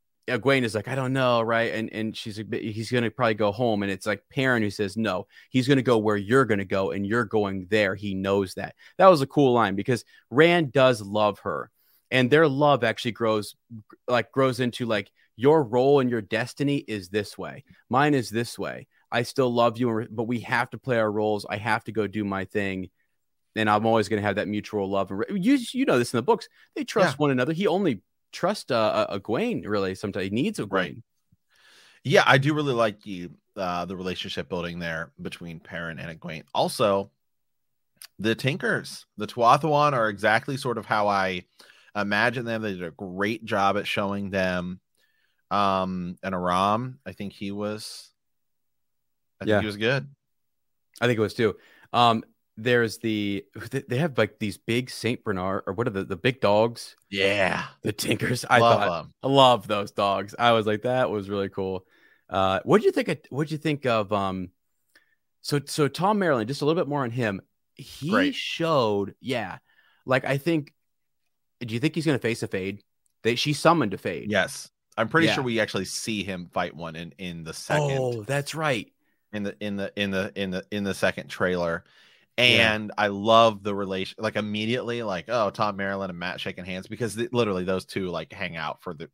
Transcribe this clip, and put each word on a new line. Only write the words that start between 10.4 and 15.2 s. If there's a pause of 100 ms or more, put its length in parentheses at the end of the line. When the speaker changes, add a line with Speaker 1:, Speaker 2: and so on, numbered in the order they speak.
Speaker 1:
does
love
her, (400)
and
their
love
actually
grows, (500)
like,
grows
into,
like, (260)